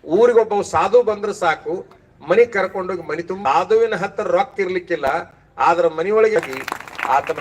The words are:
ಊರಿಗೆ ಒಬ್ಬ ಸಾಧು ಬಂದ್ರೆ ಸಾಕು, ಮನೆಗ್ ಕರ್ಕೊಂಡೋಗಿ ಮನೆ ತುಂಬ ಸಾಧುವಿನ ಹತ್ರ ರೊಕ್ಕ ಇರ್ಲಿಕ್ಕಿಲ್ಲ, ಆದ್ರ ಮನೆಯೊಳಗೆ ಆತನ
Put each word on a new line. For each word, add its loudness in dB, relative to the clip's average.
ಊರಿಗೆ 4
ಒಬ್ಬ 0
ಸಾಧು 2
ಬಂದ್ರೆ -2
ಸಾಕು, -4
ಮನೆಗ್ 4
ಕರ್ಕೊಂಡೋಗಿ -4
ಮನೆ -6
ತುಂಬ -2
ಸಾಧುವಿನ 2
ಹತ್ರ -6
ರೊಕ್ಕ -2
ಇರ್ಲಿಕ್ಕಿಲ್ಲ, -4
ಆದ್ರ 2
ಮನೆಯೊಳಗೆ 0
ಆತನ -2